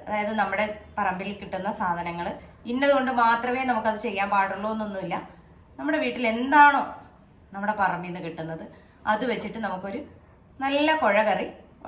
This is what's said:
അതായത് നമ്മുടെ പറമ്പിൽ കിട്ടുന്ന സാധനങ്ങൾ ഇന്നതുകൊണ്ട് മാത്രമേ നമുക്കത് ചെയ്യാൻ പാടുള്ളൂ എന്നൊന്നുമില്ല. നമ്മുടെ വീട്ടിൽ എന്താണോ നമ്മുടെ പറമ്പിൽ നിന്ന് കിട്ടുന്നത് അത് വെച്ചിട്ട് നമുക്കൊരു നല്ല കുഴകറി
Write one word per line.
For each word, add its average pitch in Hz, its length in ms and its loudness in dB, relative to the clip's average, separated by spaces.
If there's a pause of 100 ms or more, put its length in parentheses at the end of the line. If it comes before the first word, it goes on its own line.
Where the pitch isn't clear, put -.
അതായത് 208 240 -2 (100)
നമ്മുടെ 196 240 0 (340)
പറമ്പിൽ 190 320 -2 (100)
കിട്ടുന്ന 190 300 -6 (100)
സാധനങ്ങൾ 170 460 -4 (460)
ഇന്നതുകൊണ്ട് 269 380 4 (120)
മാത്രമേ 240 480 2
നമുക്കത് 220 340 0
ചെയ്യാൻ 196 300 -2
പാടുള്ളൂ 196 400 0
എന്നൊന്നുമില്ല. 196 420 -6 (600)
നമ്മുടെ 302 260 0
വീട്ടിൽ 240 200 -2 (100)
എന്താണോ 285 460 6 (760)
നമ്മുടെ 202 260 -2
പറമ്പിൽ 175 280 0
നിന്ന് 175 180 -8
കിട്ടുന്നത് 160 360 -10 (500)
അത് 220 200 -2
വെച്ചിട്ട് 208 340 -6
നമുക്കൊരു 196 340 -8 (640)
നല്ല 294 380 4
കുഴകറി 208 460 4 (400)